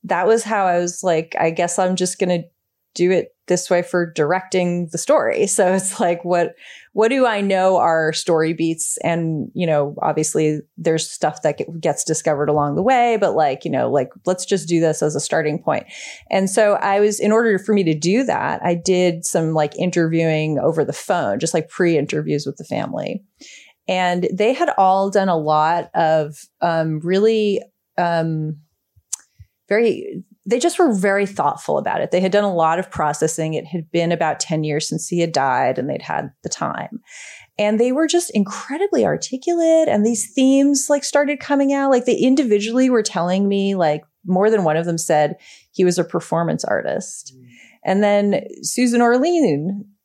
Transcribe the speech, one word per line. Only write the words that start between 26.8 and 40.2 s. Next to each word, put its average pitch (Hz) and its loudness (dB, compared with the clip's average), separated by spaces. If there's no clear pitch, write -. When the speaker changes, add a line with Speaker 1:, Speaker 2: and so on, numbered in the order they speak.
Speaker 1:
really, 202 2
um, 165 -2
very 202 0
they 233 0
just 339 0
were 311 4
very 196 2
thoughtful 147 -4
about - -2
it. - -4
They 180 2
had 185 0
done 208 4
a 196 -2
lot 165 2
of 185 -8
processing. 156 -2
It 147 -6
had 160 -8
been 170 0
about 165 0
ten 156 -2
years 151 -2
since 156 -6
he 175 -2
had 165 0
died, 131 0
and 131 -6
they'd - -6
had 147 -6
the 165 -8
time. - -8
And 208 2
they 247 2
were 302 0
just 349 0
incredibly 262 -2
articulate. 320 2
And 208 2
these 226 -2